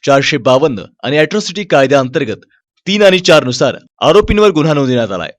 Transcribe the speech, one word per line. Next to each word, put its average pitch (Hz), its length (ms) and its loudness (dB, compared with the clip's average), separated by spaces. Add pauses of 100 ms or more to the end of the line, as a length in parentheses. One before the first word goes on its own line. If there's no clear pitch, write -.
चारशे 139 300 0
बावन्न 131 440 0 (220)
आणि 135 140 -4
अॅट्रॉसिटी 180 480 -4
कायद्याअंतर्गत 135 720 0 (480)
तीन 208 160 0
आणि 185 160 4
चार 165 260 2
नुसार 127 300 -2 (280)
आरोपींवर 208 480 2
गुन्हा 151 240 0
नोंदविण्यात 123 380 -2
आलाय 87 260 -8